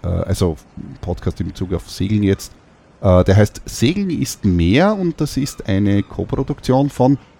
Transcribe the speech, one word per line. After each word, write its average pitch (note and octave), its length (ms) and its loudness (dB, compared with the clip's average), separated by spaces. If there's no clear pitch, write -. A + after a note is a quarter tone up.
äh, E2+ 60 -6
also F2 480 -2
Podcast - 400 -6
in F2 60 -6
Bezug F#2 260 -8
auf E2+ 160 -6
Segeln G#2 360 -2
jetzt, - 280 0
äh, F2+ 220 6
der F#2 140 4
heißt G#2+ 280 2
Segeln F#3 460 -2
ist - 340 -4
mehr G#2 540 2
und F3 220 -2
das D3+ 160 -4
ist - 320 -4
eine G2+ 340 2
Koproduktion C3+ 880 -2
von C3+ 260 2